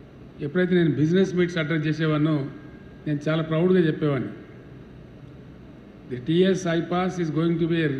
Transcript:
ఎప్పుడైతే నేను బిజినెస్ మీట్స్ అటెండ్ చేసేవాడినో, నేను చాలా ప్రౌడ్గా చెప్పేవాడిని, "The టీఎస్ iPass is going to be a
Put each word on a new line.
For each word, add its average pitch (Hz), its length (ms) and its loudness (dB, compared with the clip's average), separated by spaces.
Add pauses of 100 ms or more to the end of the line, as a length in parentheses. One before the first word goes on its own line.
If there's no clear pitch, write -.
(400)
ఎప్పుడైతే 180 340 0
నేను 170 160 6
బిజినెస్ 165 440 2
మీట్స్ 175 240 0
అటెండ్ 156 280 0
చేసేవాడినో, 151 600 0 (600)
నేను 151 120 -2 (100)
చాలా 160 140 0
ప్రౌడ్గా 170 440 4
చెప్పేవాడిని, 139 440 0 (1800)
"The 120 120 -10
టీఎస్ 180 400 4
iPass 170 460 0 (100)
is 156 160 -2
going 170 220 2
to 170 60 2
be 165 120 0
a 151 220 0